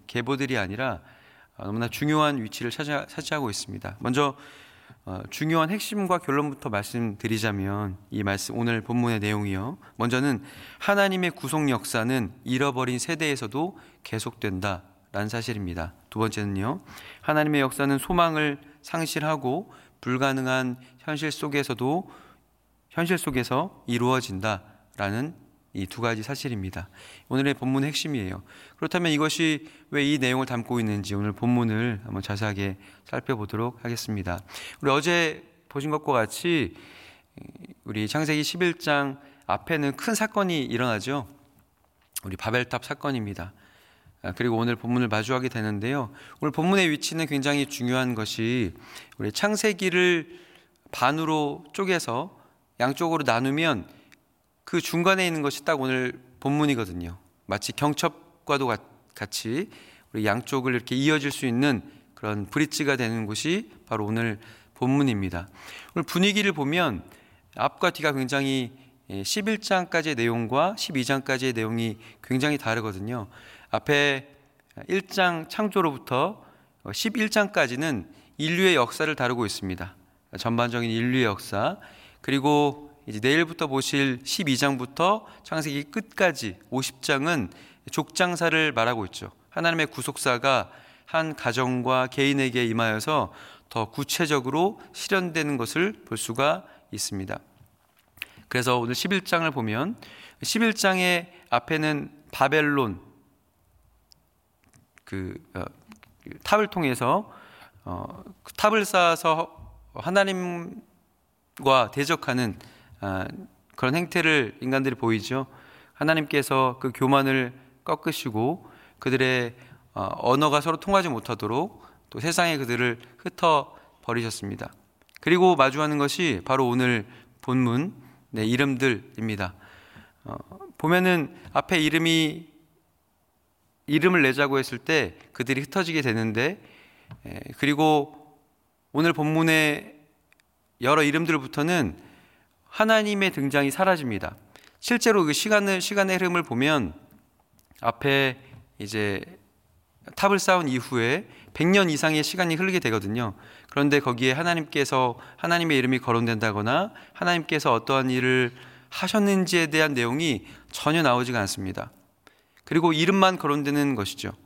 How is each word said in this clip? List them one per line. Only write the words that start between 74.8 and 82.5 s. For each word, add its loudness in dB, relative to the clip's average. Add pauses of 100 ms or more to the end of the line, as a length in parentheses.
일 -2
장 0
창조로부터 -2 (520)
십일 -2
장까지는 0 (300)
인류의 4
역사를 0
다루고 0
있습니다. -6 (420)
전반적인 0
인류의 2
역사, -2 (460)
그리고 2 (140)